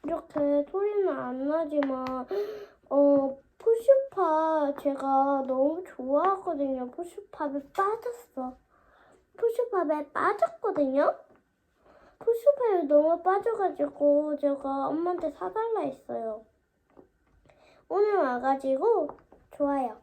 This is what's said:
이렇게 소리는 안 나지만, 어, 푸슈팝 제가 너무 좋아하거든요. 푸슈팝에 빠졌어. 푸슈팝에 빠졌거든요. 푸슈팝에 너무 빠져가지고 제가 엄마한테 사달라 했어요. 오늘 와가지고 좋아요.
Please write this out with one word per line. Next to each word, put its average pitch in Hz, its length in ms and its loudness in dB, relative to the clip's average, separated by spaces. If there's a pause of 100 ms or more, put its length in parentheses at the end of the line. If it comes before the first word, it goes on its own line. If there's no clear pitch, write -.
이렇게 294 600 0
소리는 403 400 0
안 262 380 -4
나지만, 294 580 -2 (800)
어, 277 500 4 (200)
푸슈팝 339 1200 2
제가 269 640 0
너무 285 380 0
좋아하거든요. 285 1040 -2
푸슈팝에 311 720 -8 (120)
빠졌어. 403 840 -6 (800)
푸슈팝에 349 760 -2
빠졌거든요. 370 1000 0 (1040)
푸슈팝에 466 680 2
너무 302 380 4
빠져가지고 302 1160 0
제가 277 500 -2
엄마한테 339 440 -4
사달라 415 500 -4
했어요. 233 640 -8 (1400)
오늘 415 260 2
와가지고 269 920 0 (400)
좋아요. 277 520 -2